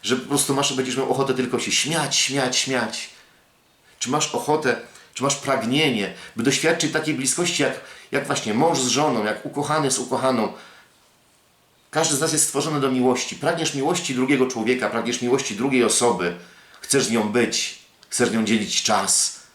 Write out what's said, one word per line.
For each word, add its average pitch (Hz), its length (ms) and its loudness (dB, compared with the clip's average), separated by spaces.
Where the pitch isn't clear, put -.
że 117 120 2
po 123 120 -6
prostu 139 260 0
masz, 135 200 0
będziesz 127 240 -2
miał 135 140 0
ochotę 135 220 0
tylko 127 260 0
się 101 120 -2
śmiać, 151 440 0
śmiać, 131 420 0
śmiać? 120 520 -2
Czy 117 100 -6
masz 151 260 -2
ochotę, 147 400 2
czy 123 100 -4
masz 143 120 2
pragnienie, 123 800 0
by 113 80 -4
doświadczyć 156 480 2
takiej 156 220 0
bliskości, 139 500 0
jak, - 180 -2
jak 156 160 -2
właśnie 107 260 -2
mąż 139 260 4
z 127 80 0
żoną, 123 360 2
jak 107 220 -4
ukochany 143 460 0
z - 80 0
ukochaną? 120 540 0
Każdy 151 240 2
z 131 40 0
nas 156 140 0
jest 151 120 2
stworzony 147 340 0
do 135 120 2
miłości. 127 440 2
Pragniesz 160 380 -2
miłości 143 420 -2
drugiego 127 320 4
człowieka, 117 420 0
pragniesz 117 320 -2
miłości 120 340 0
drugiej 127 280 2
osoby. 95 520 2
Chcesz 131 240 0
z 104 60 -2
nią 107 180 0
być, 113 500 -2
chcesz 117 200 0
z - 20 -2
nią 110 140 0
dzielić 101 380 0
czas - 560 0